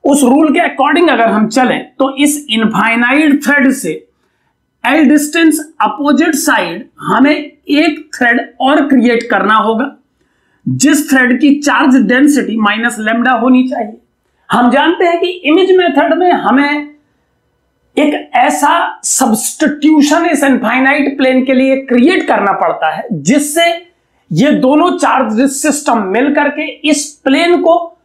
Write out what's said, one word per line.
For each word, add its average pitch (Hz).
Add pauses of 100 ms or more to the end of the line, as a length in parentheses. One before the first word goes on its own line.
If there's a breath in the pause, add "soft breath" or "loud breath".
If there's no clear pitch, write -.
उस 285
rule 285
के 349
according 302
अगर 226
हम 208
चलें -
तो 269
इस -
infinite 233
thread 277
से - (760)
L 277
distance 302 (220)
opposite 294
side 208 (120)
हमें 220
एक -
thread 240
और 285
create 233
करना 190
होगा 220 (720)
जिस 131
thread 254
की 285
charge 254
density 254
minus 220
lambda 233
होनी 254
चाहिए। 247 (540)
हम 247
जानते 320
हैं 339
कि 349
इमेज 370
method 330
में 349
हमें 285 (1040)
एक 294
ऐसा 294
substitution 294
इस 320
infinite 269
plane 262
के 269
लिए 262
create 269
करना 202
पड़ता 165
है 190
जिससे 277 (680)
ये 247
दोनों 320
charge 233 (100)
system 277
मिल 240
करके 294 (240)
इस 302 (180)
plane 320
को 339